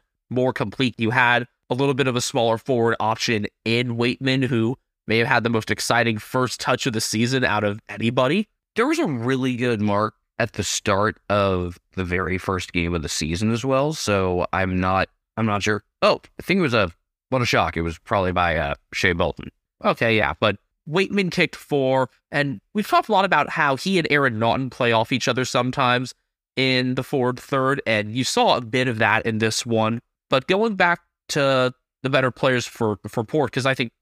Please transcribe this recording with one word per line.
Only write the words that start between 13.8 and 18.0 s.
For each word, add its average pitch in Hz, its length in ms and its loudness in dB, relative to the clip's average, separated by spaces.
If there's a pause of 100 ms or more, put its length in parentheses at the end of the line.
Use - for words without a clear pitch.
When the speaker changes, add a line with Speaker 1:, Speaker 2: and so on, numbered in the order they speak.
Speaker 2:
so 95 640 0
I'm 92 260 0
not, 92 300 0 (260)
I'm 113 100 -2
not 104 180 -2
sure. 104 200 0 (180)
Oh, 190 200 2 (180)
I - 40 -14
think 185 160 0
it - 20 2
was 139 120 0
a, 101 180 2 (380)
what 127 120 0
a 120 40 0
shock. 92 300 0
It 82 60 0
was 82 180 -4
probably 95 320 0